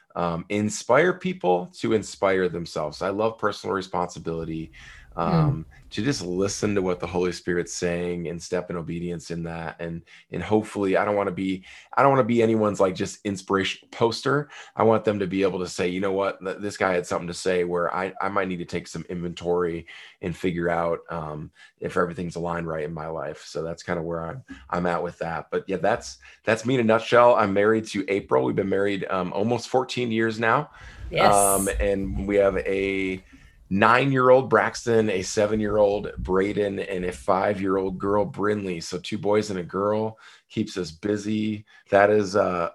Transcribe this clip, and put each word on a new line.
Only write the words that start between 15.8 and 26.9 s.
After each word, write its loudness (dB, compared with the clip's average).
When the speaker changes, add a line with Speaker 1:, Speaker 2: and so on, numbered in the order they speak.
Speaker 1:
"You -2
know 0
what? -2
Th-, -6
this -8
guy 2
had 0
something -2
to -8
say 0
where -2
I, -2
I -2
might 0
need -4
to -8
take -6
some -10
inventory -2
and -4
figure -2
out, 0
um, -10
if -8
everything's -2
aligned -4
right -4
in -6
my -8
life." -8
So -8
that's -8
kinda -4
where -6
I'm, -12
I'm -2
at 0
with -8
that. -6
But -4
yeah, -4
that's, -2
that's 0
me 2
in 2
a 2
nutshell. 6